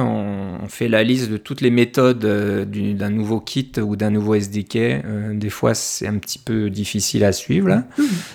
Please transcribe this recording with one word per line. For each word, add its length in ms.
on, 580
on 60
fait 180
la 160
liste 260
de 60
toutes 240
les 100
méthodes, 540
euh, 400
du, 300
d'un 160
nouveau 320
kit 360
ou 200
d'un 120
nouveau 260
S 140
D 140
K. 140
Euh, 560
des 160
fois, 240
c'est 340
un 100
petit 220
peu 300
difficile 560
à 80
suivre, 340
là. 160